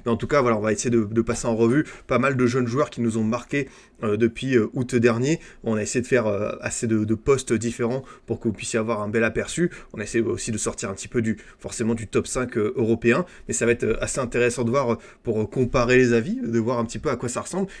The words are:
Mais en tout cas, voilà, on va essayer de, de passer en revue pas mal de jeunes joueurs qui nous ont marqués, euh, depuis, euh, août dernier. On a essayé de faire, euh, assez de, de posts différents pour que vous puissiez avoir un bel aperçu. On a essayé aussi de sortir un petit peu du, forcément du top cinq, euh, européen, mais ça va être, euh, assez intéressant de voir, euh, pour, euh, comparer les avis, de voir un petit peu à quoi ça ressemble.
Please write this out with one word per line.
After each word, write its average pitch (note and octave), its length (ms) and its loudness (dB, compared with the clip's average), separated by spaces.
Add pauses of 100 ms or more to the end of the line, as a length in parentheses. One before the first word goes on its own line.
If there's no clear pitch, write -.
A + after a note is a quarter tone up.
Mais A#2+ 80 0
en A2 60 0
tout A2+ 80 -4
cas, C#3+ 160 4
voilà, A#2 160 2
on - 20 -2
va A2 120 2
essayer A#2+ 180 0
de, A#2 140 4
de A2 180 0
passer A#2 240 -2
en A2+ 100 0
revue A#2 300 4 (220)
pas B2+ 100 2
mal C3+ 180 2
de B2 100 2
jeunes B2 200 2
joueurs C3+ 240 0
qui - 100 -8
nous A2+ 160 0
ont A2 80 0
marqués, C3 460 -4 (320)
euh, G#2+ 160 0
depuis, A#2 400 2
euh, G#2 160 2
août C3 220 -2
dernier. B2 440 2 (240)
On A2+ 120 0
a G#2+ 60 0
essayé A#2 200 -2
de - 40 -8
faire, A#2+ 200 2
euh, G#2 240 0 (100)
assez A#2 260 -6
de, A2 180 2
de G#2+ 100 0
posts B2+ 400 0
différents A#2+ 500 -2 (220)
pour A2 120 -4
que A#2+ 100 -2
vous G#2+ 40 0
puissiez - 260 -4
avoir A2 220 -2
un G#2 80 -4
bel A2+ 160 2
aperçu. A2+ 460 -2 (240)
On - 40 -10
a G#2+ 40 -6
essayé A2+ 200 -2
aussi G#2 300 -4
de G#2 60 -4
sortir A2+ 320 -6
un - 20 -6
petit G2+ 160 -12
peu A#2+ 140 0
du, A2 160 0 (200)
forcément A#2 360 -2
du A2 120 -8
top - 200 0
cinq, B2 320 -4
euh, G#2 180 0
européen, A#2 480 2 (240)
mais A#2+ 60 -4
ça - 100 0
va A#2 80 4
être, A#2 120 0
euh, A2 200 2
assez C#3 160 -4
intéressant A#2+ 440 0
de A2+ 60 0
voir, B2 220 2
euh, A2 40 0 (260)
pour, A2 180 -2
euh, G#2+ 60 -2
comparer B2+ 500 2
les B2+ 160 6
avis, C#3 300 2
de A2+ 160 0
voir A#2+ 200 0
un A#2 60 0
petit A2+ 140 -8
peu D#3 100 -4
à B2+ 80 0
quoi A#2+ 140 -4
ça A2 100 -6
ressemble. F#3+ 280 -4 (120)